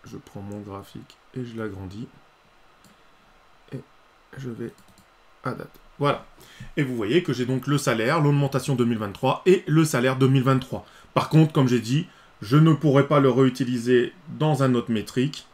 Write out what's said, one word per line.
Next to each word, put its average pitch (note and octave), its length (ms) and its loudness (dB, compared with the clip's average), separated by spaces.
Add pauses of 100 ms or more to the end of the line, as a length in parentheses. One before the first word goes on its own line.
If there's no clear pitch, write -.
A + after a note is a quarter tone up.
Je G#2+ 120 -18
prends - 240 -18
mon G2+ 200 -12
graphique - 580 -18 (160)
et B2+ 100 -10
je A2+ 120 -14
l'agrandis. G2+ 520 -12 (1600)
Et C3+ 80 -12 (560)
je C3 140 -12
vais A2+ 220 -12 (720)
à B2+ 80 -6
date. - 260 -16 (200)
Voilà. C#3 280 -4 (500)
Et D#3 60 -2
vous B2+ 140 -4
voyez A#2 260 0
que D3 100 -4
j'ai A#2+ 140 -4
donc C3 200 -4
le C#3+ 120 0
salaire, C3 420 -2
l'augmentation C#3+ 540 0
deux A#2+ 120 2
mille A#2 120 -2
vingt-trois G#2 460 -4
et F#3 220 4
le D#3 180 4
salaire C3 320 0
deux C3 120 4
mille C3+ 140 4
vingt-trois. B2+ 440 -2 (260)
Par - 160 -2
contre, D#3 240 4
comme C3 160 2
j'ai A#2+ 120 2
dit, B2 260 -2 (340)
je A#2 160 0
ne D#3+ 160 6
pourrai C#3 340 4
pas D3 140 4
le C3+ 100 6
réutiliser B2 840 2 (240)
dans D3 240 0
un B2+ 120 2
autre A#2+ 160 -2
métrique B2 640 -4